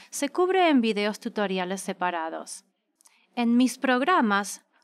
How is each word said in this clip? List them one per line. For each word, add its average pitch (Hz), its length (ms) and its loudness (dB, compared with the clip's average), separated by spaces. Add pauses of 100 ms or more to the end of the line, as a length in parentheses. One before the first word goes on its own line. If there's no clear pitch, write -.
se 277 200 -6
cubre 359 400 2
en 277 120 4
videos 208 380 -2
tutoriales 190 600 -4
separados. 165 840 -6 (720)
En 233 220 2
Mis 247 200 2
programas, 247 880 0 (180)